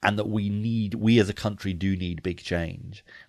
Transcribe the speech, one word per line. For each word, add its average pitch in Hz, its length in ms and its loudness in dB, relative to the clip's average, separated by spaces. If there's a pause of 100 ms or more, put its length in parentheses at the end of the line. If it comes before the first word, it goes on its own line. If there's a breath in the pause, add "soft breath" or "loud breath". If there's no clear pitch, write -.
And 104 160 2
that 107 120 -2
we 107 180 0
need, 107 460 -2
we 113 260 6
as 95 80 6
a 101 60 -4
country 98 400 -4
do 95 240 0
need 87 260 -4
big 87 180 -2
change. 87 600 -6 (260 loud breath)